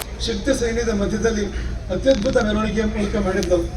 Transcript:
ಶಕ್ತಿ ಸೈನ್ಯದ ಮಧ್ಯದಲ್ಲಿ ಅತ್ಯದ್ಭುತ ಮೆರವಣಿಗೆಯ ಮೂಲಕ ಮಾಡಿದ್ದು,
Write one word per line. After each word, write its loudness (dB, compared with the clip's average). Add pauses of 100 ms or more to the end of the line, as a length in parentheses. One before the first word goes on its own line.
(260)
ಶಕ್ತಿ 0
ಸೈನ್ಯದ 0
ಮಧ್ಯದಲ್ಲಿ 0 (440)
ಅತ್ಯದ್ಭುತ 2
ಮೆರವಣಿಗೆಯ 2
ಮೂಲಕ 0
ಮಾಡಿದ್ದು, 2 (120)